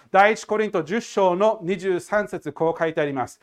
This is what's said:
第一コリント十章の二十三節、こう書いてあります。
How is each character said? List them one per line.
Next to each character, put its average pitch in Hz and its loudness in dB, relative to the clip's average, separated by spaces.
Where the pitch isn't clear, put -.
第 202 6
一 214 -8
コ 208 -2
リ 214 0
ン 196 -6
ト 185 -2
十 165 -2
章 185 2
の 214 2
二 180 -2
十 180 -2
三 202 -2
節、 139 -10
こ 165 -2
う - -16
書 165 0
い 160 -4
て 160 -2
あ 151 0
り 143 -4
ま 123 -4
す。 - -20